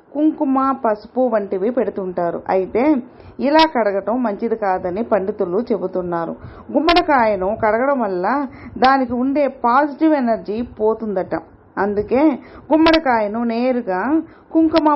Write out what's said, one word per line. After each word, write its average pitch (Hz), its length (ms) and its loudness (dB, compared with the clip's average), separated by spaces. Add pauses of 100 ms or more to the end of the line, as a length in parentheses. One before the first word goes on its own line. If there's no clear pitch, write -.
(120)
కుంకుమ, 302 460 0 (240)
పసుపు 220 400 -2 (100)
వంటివి 202 460 -2
పెడుతుంటారు. 185 600 -2 (160)
అయితే 190 300 0 (640)
ఇలా 311 180 4 (100)
కడగటం 202 420 0 (100)
మంచిది 220 360 -2
కాదని 185 480 -2
పండితులు 190 480 0 (120)
చెబుతున్నారు. 180 640 -4 (420)
గుమ్మడికాయను 262 760 2 (140)
కడగడం 247 400 2
వల్ల 185 220 -2 (600)
దానికి 262 360 2
ఉండే 277 220 0 (220)
పాజిటివ్ 294 560 2
ఎనర్జీ 214 360 -2 (220)
పోతుందట. 214 540 -2 (500)
అందుకే 208 380 0 (480)
గుమ్మడికాయను 269 720 2 (120)
నేరుగా 233 480 -2 (540)
కుంకుమ, 320 420 4